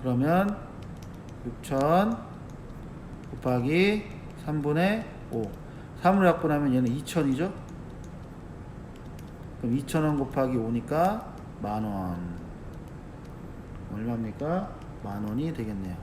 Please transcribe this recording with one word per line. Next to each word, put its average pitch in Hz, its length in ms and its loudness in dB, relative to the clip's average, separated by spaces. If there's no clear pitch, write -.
그러면 160 520 4
육천 160 680 4
곱하기 160 720 4
삼 151 160 0
분의 175 420 4
오. 113 100 0
삼으로 190 260 8
약분하면 147 480 4
얘는 127 160 4
이천 147 380 2
이죠. 151 220 2
그럼 120 160 2
이천 147 280 2
원 147 160 4
곱하기 131 380 2
오니까 147 760 2
만 104 240 0
원. 90 540 -4
얼마입니까? 117 760 -2
만 104 220 -6
원이 131 300 0
되겠네요. 101 500 -4